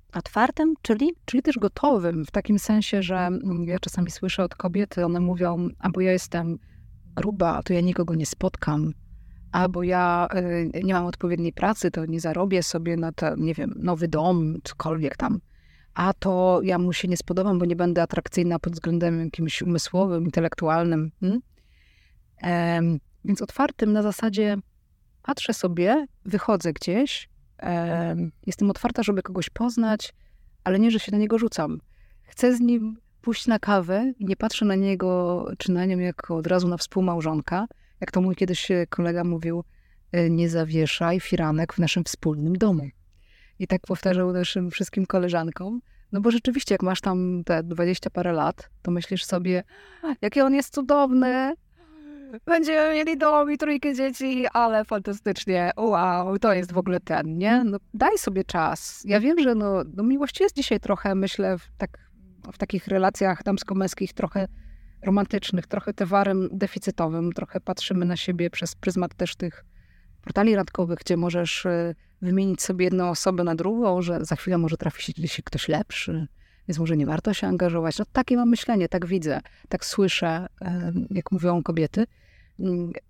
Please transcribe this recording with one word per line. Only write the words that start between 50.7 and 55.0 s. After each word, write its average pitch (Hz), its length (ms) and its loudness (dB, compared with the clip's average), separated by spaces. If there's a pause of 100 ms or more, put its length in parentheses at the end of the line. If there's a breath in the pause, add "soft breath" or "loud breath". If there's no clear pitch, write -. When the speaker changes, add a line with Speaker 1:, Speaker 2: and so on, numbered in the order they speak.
Speaker 2:
cudowny! 262 800 2 (920 loud breath)
Będziemy 311 480 4
mieli 311 240 0
dom 294 340 4
i 294 60 0
trójkę 294 380 -2
dzieci, 262 580 -2
ale 226 320 4
fantastycznie, 196 920 -2